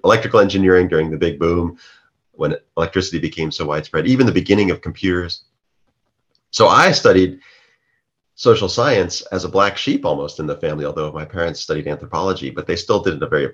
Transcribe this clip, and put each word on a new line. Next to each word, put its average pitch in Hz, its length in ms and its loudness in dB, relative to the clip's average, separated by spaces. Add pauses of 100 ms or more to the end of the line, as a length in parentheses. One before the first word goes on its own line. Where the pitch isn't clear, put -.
electrical 113 340 4
engineering 92 480 4
during 80 240 0
the 78 60 -6
big 80 200 -2
boom 85 400 -2 (540)
when 76 240 -4 (220)
electricity 85 420 -2
became 80 320 -6
so 80 140 -6
widespread, 78 420 -4
even 127 180 4
the 107 60 4
beginning 98 400 2
of 85 100 -6
computers. 90 600 -4 (1080)
So 107 160 4
I 147 260 6
studied 92 460 4 (960)
social 110 340 2
science 113 520 0 (120)
as 90 100 -4
a 85 60 -8
black 98 260 2
sheep 139 300 -2
almost 71 340 -4
in 78 60 -8
the 71 100 -6
family, 76 300 -6
although 76 260 -6
my 78 140 -10
parents 85 340 -6
studied 78 280 -6
anthropology, 82 640 -4
but 76 160 -10
they 87 80 -2
still 104 260 -2
did 87 140 -2
it 69 80 -8
a 73 40 -2
very, 71 260 -2